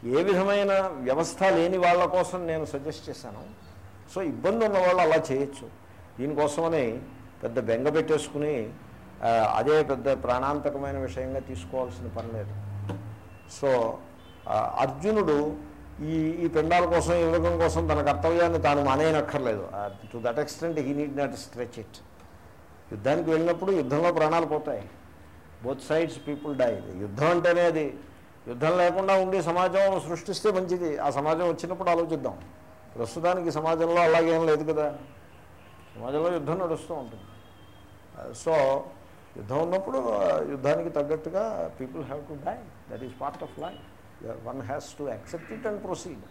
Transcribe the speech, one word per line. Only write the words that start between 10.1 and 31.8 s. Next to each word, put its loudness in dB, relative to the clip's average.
ప్రాణాంతకమైన 0
విషయంగా -4
తీసుకోవాల్సిన -6
పని -8
లేదు. -8
So, 4
ఆ, 0
అర్జునుడు 0
ఈ, 0
ఈ -2
పిండాల 4
కోసం, 2
ఈ 4
ఉదకం 2
కోసం 2
తన 2
కర్తవ్యాన్ని 2
తాను 4
మానేయనక్కర్లేదు. 2
ఆ, -6
to -8
that 0
extent -4
he -2
need -2
not -2
stretch -10
it. -14
యుద్ధానికి 0
వెళ్ళినప్పుడు 2
యుద్ధంలో 2
ప్రాణాలు 4
పోతాయి. -4
Both -4
sides 0
people -6
die. 0
యుద్ధం 2
అంటేనే 4
అది. 2
యుద్ధం 2
లేకుండా 4
ఉండి 4
సమాజం 2
సృష్టిస్తే -2
మంచిది. 0
ఆ 2
సమాజం 0
వచ్చినప్పుడు -2